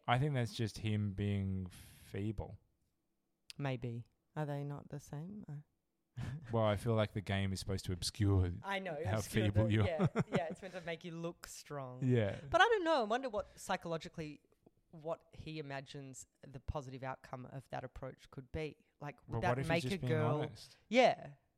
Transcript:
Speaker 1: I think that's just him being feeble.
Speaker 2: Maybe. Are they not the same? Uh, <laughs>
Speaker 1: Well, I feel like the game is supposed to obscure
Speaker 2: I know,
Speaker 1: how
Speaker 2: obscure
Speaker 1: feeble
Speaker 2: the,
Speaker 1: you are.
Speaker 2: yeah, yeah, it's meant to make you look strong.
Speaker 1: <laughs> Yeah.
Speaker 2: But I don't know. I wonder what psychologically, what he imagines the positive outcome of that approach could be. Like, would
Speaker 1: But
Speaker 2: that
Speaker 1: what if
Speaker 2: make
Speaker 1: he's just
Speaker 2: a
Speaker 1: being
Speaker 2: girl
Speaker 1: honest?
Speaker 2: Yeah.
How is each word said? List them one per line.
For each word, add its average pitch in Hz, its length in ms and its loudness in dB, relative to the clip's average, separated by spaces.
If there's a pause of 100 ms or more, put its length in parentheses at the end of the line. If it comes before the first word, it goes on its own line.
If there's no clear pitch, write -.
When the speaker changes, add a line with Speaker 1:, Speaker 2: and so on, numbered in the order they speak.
Speaker 1:
I 120 120 4
think 147 160 2
that's 120 200 0
just 110 240 -2
him 104 360 0
being 98 520 0 (460)
feeble. 101 460 -4 (1000)
Speaker 2:
Maybe. 123 460 -4 (320)
Are 156 100 -2
they 143 180 -4
not 143 260 -8
the 143 100 -8
same? 185 480 -12
Uh, 151 60 -10 (640)
<laughs> 123 360 -8
Speaker 1:
Well, 113 120 4
I 104 120 4
feel 117 180 0
like 107 200 4
the 110 80 -2
game 98 300 2
is 92 80 -4
supposed 95 260 -4
to 95 60 0
obscure 95 580 4 (140)
Speaker 2:
I 196 160 -2
know, 175 160 -4 (100)
Speaker 1:
how 104 120 2
Speaker 2:
obscure 107 280 2
Speaker 1:
feeble 104 220 4
Speaker 2:
the, 107 40 4
Speaker 1:
you 107 100 6
are. 98 40 4
Speaker 2:
yeah, 175 200 2 (240)
yeah, 175 200 2
it's 175 100 -10
meant 185 140 -10
to 185 80 -6
make 165 220 -6
you 175 80 -8
look 165 340 -8
strong. 131 540 -10
Speaker 1:
<laughs> - 20 -4
Yeah. 120 320 6 (160)
Speaker 2:
But 339 100 8
I 381 40 10
don't 427 200 4
know. 320 160 4
I 220 40 4
wonder 247 260 0
what 202 180 -4 (100)
psychologically, 165 840 -6 (500)
what 160 300 -8 (120)
he 156 280 -10
imagines 139 680 -10 (240)
the 131 100 -12
positive 131 440 -6
outcome 131 480 -8
of 135 180 -10
that 131 140 -6
approach - 460 -12
could 131 220 -14
be. 156 240 -6 (240)
Like, 143 160 -10 (120)
would 117 80 -4
Speaker 1:
But 113 60 0
Speaker 2:
that 117 80 2
Speaker 1:
what 123 100 2
if 147 80 -2
Speaker 2:
make 165 140 4
Speaker 1:
he's 127 100 0
just 175 100 -4
Speaker 2:
a 127 40 0
Speaker 1:
being 156 140 4
Speaker 2:
girl 151 220 2
Speaker 1:
honest? - 340 -10 (120)
Speaker 2:
Yeah. 220 380 6 (320)